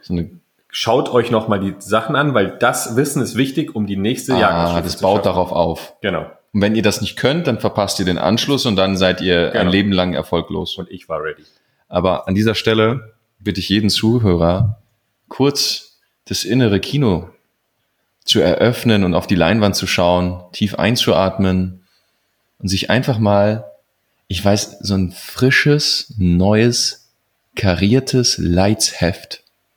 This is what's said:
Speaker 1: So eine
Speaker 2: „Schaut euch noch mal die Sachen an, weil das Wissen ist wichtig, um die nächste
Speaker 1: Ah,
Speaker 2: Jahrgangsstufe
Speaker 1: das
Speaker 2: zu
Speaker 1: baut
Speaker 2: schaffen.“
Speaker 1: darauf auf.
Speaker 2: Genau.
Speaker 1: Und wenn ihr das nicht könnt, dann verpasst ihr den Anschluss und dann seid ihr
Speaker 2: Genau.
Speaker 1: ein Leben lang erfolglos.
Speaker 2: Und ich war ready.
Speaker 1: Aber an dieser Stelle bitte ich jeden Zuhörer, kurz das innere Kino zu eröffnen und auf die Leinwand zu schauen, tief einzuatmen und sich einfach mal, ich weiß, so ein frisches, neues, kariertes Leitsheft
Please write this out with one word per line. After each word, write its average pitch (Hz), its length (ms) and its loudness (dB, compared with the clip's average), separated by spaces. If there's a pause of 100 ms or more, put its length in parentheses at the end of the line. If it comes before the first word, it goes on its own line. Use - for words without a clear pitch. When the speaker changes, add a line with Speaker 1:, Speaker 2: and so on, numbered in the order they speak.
Speaker 1:
So 92 100 -6
eine 85 160 -4 (400)
Speaker 2:
„Schaut 127 400 0
euch 113 220 2
noch 110 160 0
mal 101 120 0
die 98 200 -4
Sachen 110 360 -2
an, 139 200 0
weil 98 140 2 (100)
das 120 360 -2
Wissen 139 280 0
ist 110 140 -6
wichtig, 139 380 -2
um 107 120 -2
die 98 100 -4
nächste 123 380 -2
Speaker 1:
Ah, 117 60 2
Speaker 2:
Jahrgangsstufe 85 420 2
Speaker 1:
das 87 140 -6
Speaker 2:
zu - 40 -8
Speaker 1:
baut 95 140 4
Speaker 2:
schaffen.“ 104 100 0
Speaker 1:
darauf 90 260 0
auf. 82 500 -2
Speaker 2:
Genau. 85 280 -4 (240)
Speaker 1:
Und 101 80 2
wenn 107 140 2
ihr 107 80 0
das 101 180 0
nicht - 160 -6
könnt, 156 300 0
dann 113 120 -2
verpasst 104 400 -2
ihr 95 60 0
den 90 140 0
Anschluss 117 480 0
und 107 80 0
dann 95 220 2
seid 92 220 2
ihr 85 300 2
Speaker 2:
Genau. - 120 -2
Speaker 1:
ein 92 80 2
Leben 98 220 2
lang 90 220 0
erfolglos. 82 640 -4
Speaker 2:
Und 90 140 -14
ich - 180 -18
war 76 140 -6
ready. 78 180 -10 (480)
Speaker 1:
Aber 90 380 -2
an 95 80 -2
dieser 110 180 2
Stelle 110 600 0 (260)
bitte 92 200 -4
ich 90 100 -8
jeden 104 200 2
Zuhörer, 95 880 2 (520)
kurz - 680 -2 (280)
das - 180 -6
innere 107 360 2
Kino 95 500 -2 (960)
zu - 160 2
eröffnen 104 600 2
und 90 120 2
auf 92 100 0
die - 80 0
Leinwand 95 420 2
zu 90 120 -4
schauen, 90 640 0
tief - 240 -4
einzuatmen 92 1080 0 (800)
und 95 80 -8
sich 92 240 -2
einfach 123 260 0
mal, 104 460 2 (680)
ich 92 140 -6
weiß, - 380 0
so 101 140 -4
ein 92 180 -2
frisches, - 1040 0
neues, 101 920 2 (460)
kariertes 107 840 0
Leitsheft 87 1040 -2 (340)